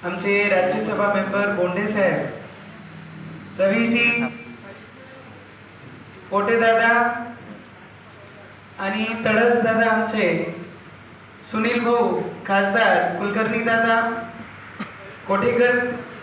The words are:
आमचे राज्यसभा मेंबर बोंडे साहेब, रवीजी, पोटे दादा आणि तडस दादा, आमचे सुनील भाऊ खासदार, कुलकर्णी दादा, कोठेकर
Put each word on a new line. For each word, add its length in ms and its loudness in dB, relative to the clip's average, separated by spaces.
आमचे 440 0
राज्यसभा 640 2
मेंबर 380 0
बोंडे 360 0
साहेब, 380 2
रवीजी, 640 2
पोटे 300 2
दादा 640 4
आणि 260 -2
तडस 360 4
दादा, 280 4
आमचे 680 0
सुनील 340 0
भाऊ 360 4
खासदार, 720 2
कुलकर्णी 400 0
दादा, 640 2
कोठेकर 500 4